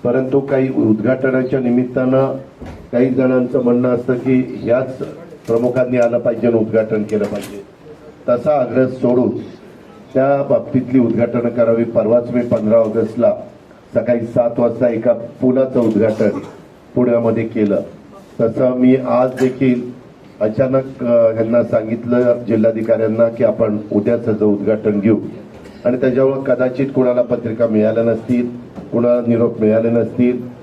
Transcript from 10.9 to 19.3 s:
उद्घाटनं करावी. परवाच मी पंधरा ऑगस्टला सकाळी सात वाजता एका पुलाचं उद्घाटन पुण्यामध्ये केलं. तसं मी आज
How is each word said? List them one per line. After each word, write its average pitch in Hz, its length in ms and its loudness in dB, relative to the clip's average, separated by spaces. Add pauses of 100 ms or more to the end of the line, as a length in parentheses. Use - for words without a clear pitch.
उद्घाटनं 117 500 0
करावी. 117 340 0
परवाच 117 480 0
मी 120 100 0
पंधरा 113 360 0
ऑगस्टला 113 580 0 (600)
सकाळी 120 240 0
सात 117 380 -2
वाजता 120 320 0
एका 113 240 0
पुलाचं 127 680 -2
उद्घाटन 107 500 2 (680)
पुण्यामध्ये 117 480 0
केलं. 104 380 0 (600)
तसं 127 340 0
मी 127 200 4
आज 123 340 0 (120)